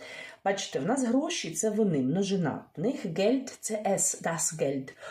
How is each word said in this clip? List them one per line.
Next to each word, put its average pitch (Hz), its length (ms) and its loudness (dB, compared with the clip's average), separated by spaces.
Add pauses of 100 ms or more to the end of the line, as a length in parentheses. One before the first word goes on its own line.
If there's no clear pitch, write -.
(460)
Бачите, 196 340 0
в - 60 -2
нас 254 180 2
гроші — 262 500 0
це 220 160 0
вони, 196 300 4
множина. 170 680 2 (100)
В 147 60 -6
них 220 240 -2
Geld — 202 540 0
це - 140 -6
es, 196 500 0
das 165 360 -2
Geld. 139 340 0 (180)